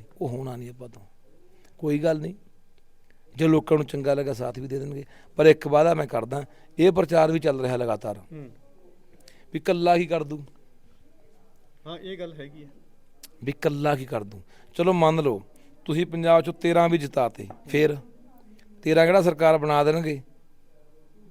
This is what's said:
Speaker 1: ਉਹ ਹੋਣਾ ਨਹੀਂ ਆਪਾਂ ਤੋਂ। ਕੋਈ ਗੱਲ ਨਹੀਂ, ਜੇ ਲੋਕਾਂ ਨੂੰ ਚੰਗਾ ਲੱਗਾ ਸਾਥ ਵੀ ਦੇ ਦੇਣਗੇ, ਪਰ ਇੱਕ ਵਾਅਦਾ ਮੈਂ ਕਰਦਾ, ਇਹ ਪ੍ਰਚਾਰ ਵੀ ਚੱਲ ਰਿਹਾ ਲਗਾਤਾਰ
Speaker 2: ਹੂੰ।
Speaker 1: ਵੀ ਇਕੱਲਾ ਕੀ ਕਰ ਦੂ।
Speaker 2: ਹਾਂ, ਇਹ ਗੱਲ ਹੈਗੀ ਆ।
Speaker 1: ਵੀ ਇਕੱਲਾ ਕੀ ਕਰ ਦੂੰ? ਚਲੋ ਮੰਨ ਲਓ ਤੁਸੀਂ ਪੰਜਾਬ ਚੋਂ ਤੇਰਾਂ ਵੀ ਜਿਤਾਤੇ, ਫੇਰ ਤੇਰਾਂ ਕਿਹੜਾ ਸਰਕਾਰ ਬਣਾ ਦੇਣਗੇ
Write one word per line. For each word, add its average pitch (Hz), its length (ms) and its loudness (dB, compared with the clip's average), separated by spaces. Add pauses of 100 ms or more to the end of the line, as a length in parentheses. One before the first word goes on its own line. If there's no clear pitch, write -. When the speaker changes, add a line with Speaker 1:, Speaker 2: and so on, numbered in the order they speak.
(200)
Speaker 1:
ਉਹ 135 80 -6
ਹੋਣਾ 127 260 -10
ਨਹੀਂ 120 140 -14
ਆਪਾਂ 123 200 -18
ਤੋਂ। 113 120 -20 (760)
ਕੋਈ 147 220 -2
ਗੱਲ 156 220 -2
ਨਹੀਂ, 165 120 -12 (1040)
ਜੇ 151 120 0
ਲੋਕਾਂ 156 300 2
ਨੂੰ 147 80 -4
ਚੰਗਾ 139 280 -4
ਲੱਗਾ 139 200 -4
ਸਾਥ 123 260 -10
ਵੀ 131 80 -12
ਦੇ 135 120 -8
ਦੇਣਗੇ, 139 260 -12 (300)
ਪਰ 156 100 4
ਇੱਕ 156 220 6
ਵਾਅਦਾ 151 260 4
ਮੈਂ 156 140 -4
ਕਰਦਾ, 127 360 -6 (360)
ਇਹ 175 120 6
ਪ੍ਰਚਾਰ 160 400 2
ਵੀ 165 80 -2
ਚੱਲ 143 220 -2
ਰਿਹਾ 127 140 -2
ਲਗਾਤਾਰ 113 420 -6
Speaker 2:
ਹੂੰ। 143 320 -20 (1040)
Speaker 1:
ਵੀ 160 60 -6
ਇਕੱਲਾ 175 380 2
ਕੀ 175 80 0
ਕਰ 160 180 -4
ਦੂ। 147 200 -12 (1500)
Speaker 2:
ਹਾਂ, 170 80 -16
ਇਹ 190 200 -16
ਗੱਲ 170 160 -14
ਹੈਗੀ 147 300 -20
ਆ। 143 40 -20 (760)
Speaker 1:
ਵੀ 127 60 -6
ਇਕੱਲਾ 147 460 -2
ਕੀ 135 100 -8
ਕਰ 117 180 -6
ਦੂੰ? 101 180 -16 (320)
ਚਲੋ 175 200 2
ਮੰਨ 160 280 2
ਲਓ 123 200 -2 (440)
ਤੁਸੀਂ 165 200 -2
ਪੰਜਾਬ 165 360 2
ਚੋਂ 170 120 -8
ਤੇਰਾਂ 170 360 2
ਵੀ 170 80 2
ਜਿਤਾਤੇ, 123 500 -4 (200)
ਫੇਰ 147 300 0 (840)
ਤੇਰਾਂ 160 220 4
ਕਿਹੜਾ 185 160 6
ਸਰਕਾਰ 160 360 4
ਬਣਾ 147 260 2
ਦੇਣਗੇ 156 380 -2 (1080)